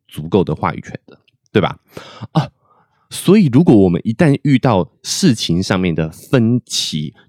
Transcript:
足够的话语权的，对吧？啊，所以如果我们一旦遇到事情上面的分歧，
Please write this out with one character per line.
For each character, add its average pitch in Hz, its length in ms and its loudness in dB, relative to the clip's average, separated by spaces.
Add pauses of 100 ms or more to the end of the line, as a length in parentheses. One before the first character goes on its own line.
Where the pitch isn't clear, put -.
足 78 220 -14
够 90 160 2
的 80 100 -4
话 82 200 -6
语 - 80 -12
权 - 100 -18 (140)
的， - 120 -20 (320)
对 104 120 2
吧？ - 160 -6 (540)
啊， - 140 -2 (600)
所 - 300 2
以 196 80 4
如 131 180 2
果 170 100 6
我 98 140 4
们 85 160 0
一 113 80 -4
旦 143 300 2
遇 139 160 0
到 101 340 0 (100)
事 - 320 0
情 87 280 -4
上 95 180 -2
面 90 140 -2
的 80 160 -4
分 117 560 -2
歧， - 480 -8 (140)